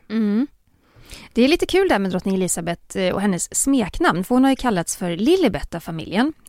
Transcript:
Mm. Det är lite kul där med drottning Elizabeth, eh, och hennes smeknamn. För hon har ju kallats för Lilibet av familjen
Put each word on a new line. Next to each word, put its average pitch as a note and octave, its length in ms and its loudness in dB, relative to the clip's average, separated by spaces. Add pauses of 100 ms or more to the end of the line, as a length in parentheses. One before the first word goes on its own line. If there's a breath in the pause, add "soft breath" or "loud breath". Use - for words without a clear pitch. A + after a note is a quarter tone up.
Mm. G#3+ 380 0 (880 loud breath)
Det G#3+ 100 2
är C4 40 6
lite E4+ 180 2
kul F#4 240 2
där A3+ 100 4
med F#3+ 120 -2
drottning F#3+ 240 -2
Elizabeth, F3 600 -4
eh, F#3 160 0
och F#3 80 -4
hennes F#3+ 340 -2
smeknamn. B3 680 0
För B3 120 -2
hon C4 80 4
har C4+ 80 4
ju C4 40 0
kallats G3 420 -2
för F3 200 -4
Lilibet A#3 580 0
av E3 40 -8
familjen F3+ 540 -4 (160)